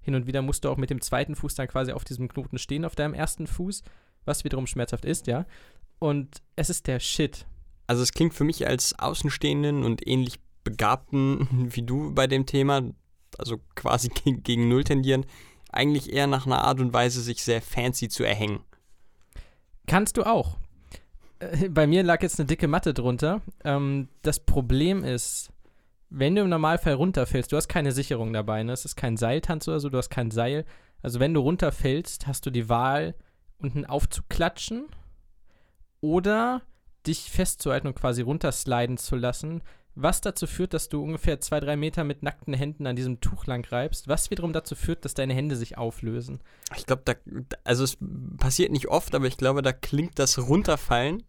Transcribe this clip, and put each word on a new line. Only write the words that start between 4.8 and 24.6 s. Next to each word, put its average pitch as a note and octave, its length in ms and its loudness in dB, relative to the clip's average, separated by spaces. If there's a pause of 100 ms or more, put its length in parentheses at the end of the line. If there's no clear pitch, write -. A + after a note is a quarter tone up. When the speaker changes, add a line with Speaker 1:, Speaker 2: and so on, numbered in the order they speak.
Speaker 1:
ist, D#3 240 -4
ja. B2+ 180 0 (540)
Und C#3+ 420 -2 (140)
es D#3 140 0
ist - 180 -4
der B2+ 100 0
Shit. - 480 -2 (400)
Speaker 2:
Also A#2+ 160 2
es B2 100 2
klingt E3 220 2
für D3 100 0
mich - 220 0
als - 320 0
Außenstehenden D3 880 0
und A#2 220 0
ähnlich B2+ 340 0 (240)
Begabten C3 840 0
<laughs> B2 240 0
wie A#2 80 -4
du C#3 300 -2
bei C#3 140 4
dem C3+ 200 2
Thema, C#3 360 4 (560)
also A#2 200 -6 (180)
quasi A#2+ 320 0
<laughs> - 160 -4
ge-, B2+ 180 2
gegen A#2+ 260 2
Null B2+ 140 6
tendierend, C3+ 440 2 (440)
eigentlich C#3 420 2
eher C#3+ 140 2
nach C3 200 0
einer B2+ 180 2
Art C3+ 160 4
und B2 120 2
Weise, A#2+ 280 2
sich A#2 240 -4
sehr A#2 180 2
fancy B2 460 -2
zu - 160 -2
erhängen. G#2 360 0 (1300)
Speaker 1:
Kannst G3+ 280 2
du A3 80 2
auch. G#3+ 320 2 (840)
Äh, D#3+ 300 0
bei D#3 180 6
mir F3 160 6
lag E3+ 180 4
jetzt E3+ 200 0
eine D3 80 0
dicke D#3+ 180 2
Matte D#3 260 2
drunter. B2+ 480 0 (220)
Ähm, C#3 460 0 (140)
das D3+ 180 0
Problem C#3+ 640 4